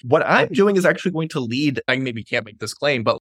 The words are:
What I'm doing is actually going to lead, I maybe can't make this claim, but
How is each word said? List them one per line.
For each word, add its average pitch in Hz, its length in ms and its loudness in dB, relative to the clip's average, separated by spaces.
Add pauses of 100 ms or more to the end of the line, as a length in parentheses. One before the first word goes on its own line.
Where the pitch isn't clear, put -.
What 135 220 4
I'm 226 260 2
doing 196 240 4
is 180 100 2
actually 170 260 0
going 160 180 -2
to 151 100 -4
lead, 127 480 -2
I 127 80 0
maybe 123 260 -6
can't 117 240 -4
make 104 140 -20
this 107 140 -8
claim, 139 280 -2
but 113 180 0